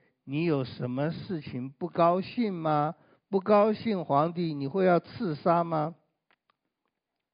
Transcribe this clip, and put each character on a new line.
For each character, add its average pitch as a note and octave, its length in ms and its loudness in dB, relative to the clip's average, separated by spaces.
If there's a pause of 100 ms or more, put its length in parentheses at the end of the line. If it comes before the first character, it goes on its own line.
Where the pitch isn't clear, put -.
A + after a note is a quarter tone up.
(240)
你 C#3+ 180 -4
有 D3 220 2
什 B2 260 -8
么 C#3+ 220 -2
事 D#3 280 -8
情 C3 300 -8
不 E3+ 180 -8
高 F3 320 2
兴 G#3+ 320 -4
吗？ D#3 440 0 (320)
不 G3 100 0
高 G#3 340 6
兴 G3+ 320 -4
皇 D3+ 280 2
帝， D#3+ 220 -4
你 C#3 120 -6
会 F#3 180 0
要 F3 140 6
刺 D#3+ 380 -6
杀 E3+ 260 2
吗？ E3 320 -4 (1400)